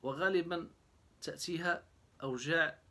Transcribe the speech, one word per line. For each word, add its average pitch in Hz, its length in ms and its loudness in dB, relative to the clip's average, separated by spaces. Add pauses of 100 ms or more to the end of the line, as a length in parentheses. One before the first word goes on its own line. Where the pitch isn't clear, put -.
وغالبًا 170 680 0 (520)
تأتيها 175 640 -2 (380)
أوجاع 139 560 0 (120)